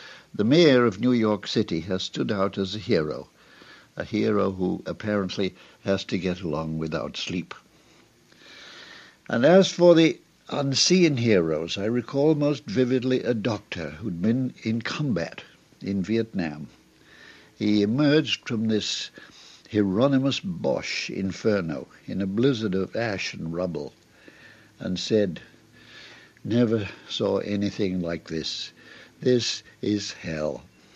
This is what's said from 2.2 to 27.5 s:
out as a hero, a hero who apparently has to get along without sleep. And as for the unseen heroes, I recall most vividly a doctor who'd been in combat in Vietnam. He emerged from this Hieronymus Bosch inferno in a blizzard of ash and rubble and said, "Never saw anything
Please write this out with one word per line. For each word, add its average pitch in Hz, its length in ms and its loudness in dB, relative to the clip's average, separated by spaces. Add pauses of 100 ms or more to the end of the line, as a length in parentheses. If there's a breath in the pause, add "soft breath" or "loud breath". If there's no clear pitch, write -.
out 98 280 -2
as 95 160 -4
a 107 40 -8
hero, 78 520 -2 (680 loud breath)
a - 80 -6
hero 107 480 0
who 90 320 -2
apparently 98 720 -4 (300 loud breath)
has 98 200 0
to 107 140 -4
get 90 240 -4
along 80 340 -4
without 78 400 -6
sleep. - 380 -8 (1700 loud breath)
And 117 200 2
as 185 260 6
for 175 220 8
the 160 260 4 (300)
unseen 147 680 2
heroes, 85 600 2
I 98 80 -4
recall 135 480 2
most 147 300 0
vividly 123 580 0
a 120 100 0
doctor 101 600 -4
who'd 85 280 -8
been 123 320 0 (120)
in 113 180 -2
combat 110 580 -4 (400)
in 98 220 -2
Vietnam. 90 680 -4 (880 loud breath)
He 104 220 2
emerged 143 680 2
from 113 220 -2
this - 400 -2 (640 loud breath)
Hieronymus 123 680 2
Bosch - 680 -4
inferno 92 760 -2 (200 loud breath)
in 95 160 -4
a 98 40 -2
blizzard 110 480 0
of 95 220 -4
ash 110 380 -4
and 82 180 -8
rubble 82 400 -6 (880 loud breath)
and 92 180 -6
said, 101 420 0 (1000 loud breath)
"Never 110 460 0 (180 loud breath)
saw 98 340 -2
anything 101 600 -2